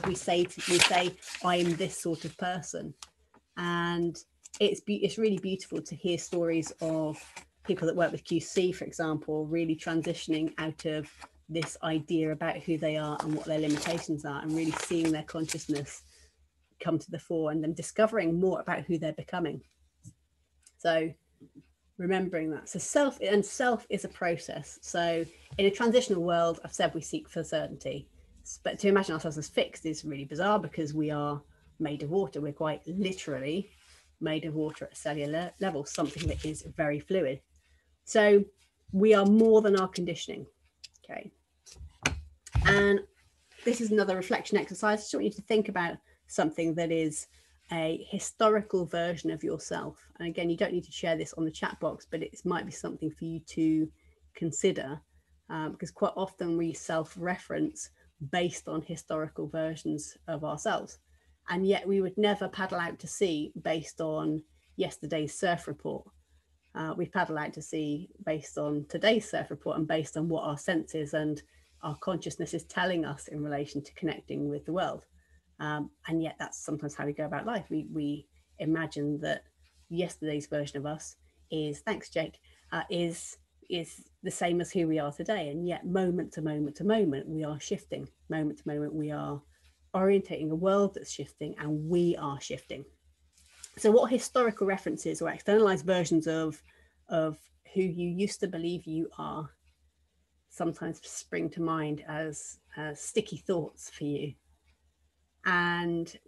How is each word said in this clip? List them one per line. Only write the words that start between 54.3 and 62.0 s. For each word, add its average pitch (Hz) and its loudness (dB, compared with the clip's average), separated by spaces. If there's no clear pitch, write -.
consider, 156 0
um, 156 -4
because - -10
quite - 0
often 175 -2
we 165 0
self-reference 160 -4
based 180 -2
on 160 -4
historical 156 -6
versions 156 -4
of 151 -6
ourselves. 151 -4
And 190 2
yet 190 4
we 196 4